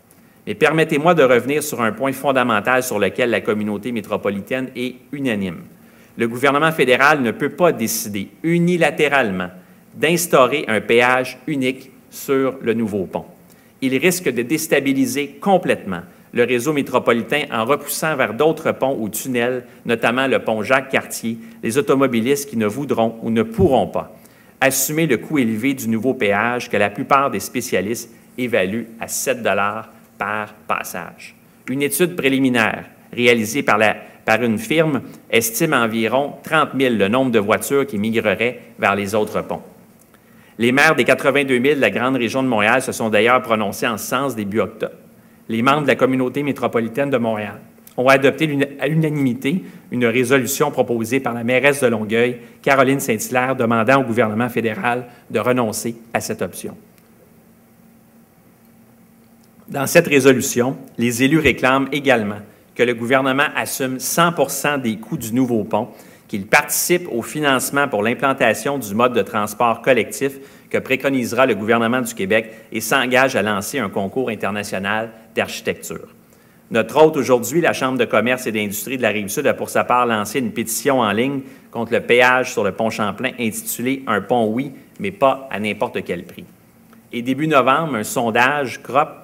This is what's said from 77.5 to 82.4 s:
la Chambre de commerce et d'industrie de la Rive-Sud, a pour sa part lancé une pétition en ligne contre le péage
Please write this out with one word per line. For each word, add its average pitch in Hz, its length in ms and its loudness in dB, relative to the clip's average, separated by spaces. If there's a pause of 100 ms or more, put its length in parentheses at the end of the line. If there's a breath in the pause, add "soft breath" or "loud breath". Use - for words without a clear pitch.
la 143 140 2
Chambre 131 240 -2
de 120 80 2
commerce 123 420 0
et 113 60 -2
d'industrie 107 420 -4
de 127 60 -8
la 113 80 2
Rive-Sud, 104 360 -4
a 110 80 4
pour 110 160 -8
sa 110 140 0
part 123 220 2
lancé 113 340 -2
une 113 140 -4
pétition 131 480 -2
en 104 100 2
ligne 131 300 -2 (280 loud breath)
contre 113 220 -8
le 110 80 2
péage 123 540 4